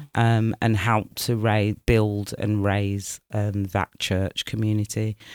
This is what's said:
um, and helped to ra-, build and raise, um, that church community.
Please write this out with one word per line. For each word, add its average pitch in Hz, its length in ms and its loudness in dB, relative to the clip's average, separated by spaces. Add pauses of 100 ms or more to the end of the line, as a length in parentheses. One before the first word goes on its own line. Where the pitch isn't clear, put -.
(160)
um, 113 440 2
and 113 160 2
helped 107 420 0 (100)
to 120 80 0
ra-, 107 380 2 (120)
build 107 540 2
and 104 240 0
raise, 98 580 -2 (100)
um, 101 340 -2
that 95 240 -2 (100)
church - 460 -2
community. 107 720 -2 (180)